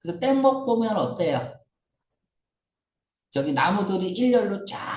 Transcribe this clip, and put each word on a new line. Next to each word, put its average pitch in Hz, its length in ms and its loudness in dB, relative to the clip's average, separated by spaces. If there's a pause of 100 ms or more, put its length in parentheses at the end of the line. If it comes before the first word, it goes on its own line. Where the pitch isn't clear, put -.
그래서 170 200 -8
뗏목 269 460 2
보면 226 300 0
어때요? 143 580 -2 (1800)
저기 143 220 -2
나무들이 185 580 0
일렬로 214 540 0
쫙 - 140 -10 (180)